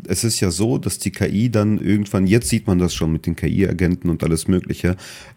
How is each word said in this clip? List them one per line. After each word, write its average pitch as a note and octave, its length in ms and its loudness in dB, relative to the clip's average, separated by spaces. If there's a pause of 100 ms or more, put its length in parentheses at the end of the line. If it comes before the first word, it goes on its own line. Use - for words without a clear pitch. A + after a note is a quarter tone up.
es - 160 -2
ist A2+ 160 -2
ja F#2+ 100 2
so, G#2+ 300 0
dass - 180 -4
die - 140 -4
K - 160 -2
I A2+ 240 0
dann G#2+ 260 2
irgendwann, G2+ 480 0
jetzt A2+ 240 4
sieht A2+ 160 0
man F#2 140 2
das F2 160 0
schon D#2+ 160 0
mit D#2+ 160 -2
den E2+ 80 -2
K-I-Agenten E2+ 760 0
und E2 140 -2
alles D#2+ 240 0
Mögliche. F2+ 500 0 (400)